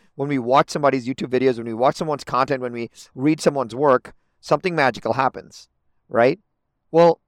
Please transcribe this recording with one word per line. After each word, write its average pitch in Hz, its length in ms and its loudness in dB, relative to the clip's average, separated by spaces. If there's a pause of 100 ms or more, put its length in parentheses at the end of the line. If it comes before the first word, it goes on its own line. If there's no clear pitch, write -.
(160)
when 143 120 -6
we 143 120 -2
watch 123 320 2
somebody's 135 340 0
YouTube 135 240 -6
videos, 123 280 2
when 117 100 -10
we 113 80 -8
watch 131 220 0
someone's 151 260 -6
content, 131 400 -2
when 120 100 -8
we 117 160 -10 (240)
read 151 260 0
someone's 127 360 -2
work, 131 400 0 (260)
something 165 340 -2
magical 117 380 -2
happens, - 560 -6 (400)
right? 127 300 2 (500)
Well, 165 380 4